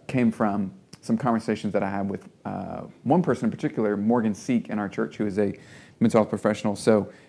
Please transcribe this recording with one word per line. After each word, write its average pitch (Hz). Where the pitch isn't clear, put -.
came 120
from 101
some 117
conversations 110
that 101
I 98
had 98
with, -
uh, 95
one 165
person 127
in 110
particular, 110
Morgan 110
Seek 117
in 107
our 101
church, 110
who 110
is 98
a 101
mental 113
health 104
professional. 107
So 104